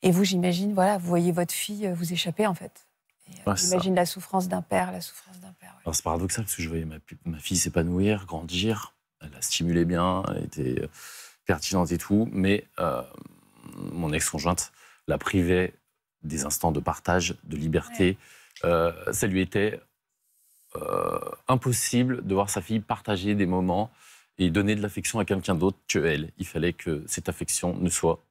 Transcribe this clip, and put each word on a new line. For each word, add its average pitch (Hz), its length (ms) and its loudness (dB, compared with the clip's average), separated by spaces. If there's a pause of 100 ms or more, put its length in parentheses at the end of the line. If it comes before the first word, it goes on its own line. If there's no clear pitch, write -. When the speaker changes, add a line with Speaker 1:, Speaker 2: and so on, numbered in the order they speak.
Speaker 1:
Et 185 80 6
vous, 180 140 6
j'imagine, 180 500 2
voilà, 196 240 4
vous 175 100 -6
voyez 175 240 4
votre 175 220 0
fille, 208 320 -6
euh, 185 80 0
vous 170 180 -4
échapper, 180 340 0
en 190 80 2
fait. - 320 -16 (420)
Et, - 40 -20
euh, - 180 -4
Speaker 2:
Ouais, 98 60 2
c'est 92 100 0
ça. - 40 2
Speaker 1:
j'imagine 185 240 2
la 180 120 4
souffrance 185 420 -2
d'un 175 140 -2
père, 185 300 -2
la 185 80 -8
souffrance - 400 -16
d'un 180 120 -20
père, - 220 -20
ouais. - 100 -20
Speaker 2:
Alors, 80 100 -4
c'est - 100 -2
paradoxal, 90 400 0
parce - 120 -6
que 87 60 -6
je 80 60 -4
voyais 80 160 -2
ma 78 160 -10
pi-, - 240 -18
ma 80 140 -6
fille 87 200 -2
s'épanouir, 90 680 2
grandir. 90 680 -4 (260)
Elle 76 140 -16
a - 80 -12
stimulé 85 420 2
bien, 90 440 2
elle - 160 -4
était, 64 380 -4
euh, 76 60 -6 (580)
pertinente 87 460 0
et 87 60 0
tout. 107 340 2
Mais, 98 340 2 (120)
euh, 67 240 -2 (920)
mon 80 200 -2
ex-conjointe 80 600 -2 (360)
la 76 100 2
privait 90 560 2 (480)
des 76 220 -4
instants 82 280 0
de 71 80 0
partage, 87 540 0 (100)
de 80 120 -8
liberté. 80 600 0 (460)
Speaker 1:
Ouais. 85 80 2
Speaker 2:
Euh, 85 420 0
ça - 140 0
lui 92 140 2
était, 98 400 0 (960)
euh, 50 420 -2 (300)
impossible 127 800 2
de 98 80 0
voir 101 160 2
sa 101 100 -2
fille 110 200 -2
partager 104 540 0
des 101 120 4
moments 92 440 2 (480)
et 90 120 4
donner 101 240 4
de 104 80 -2
l'affection 104 360 -4
à 104 60 2
quelqu'un 95 300 0
d'autre 90 240 2 (100)
que - 160 2
elle. 78 340 0
Il 87 80 -6
fallait 85 260 0
que 80 340 -4
cette - 220 -6
affection - 480 -2
ne 90 140 0
soit 82 300 0 (100)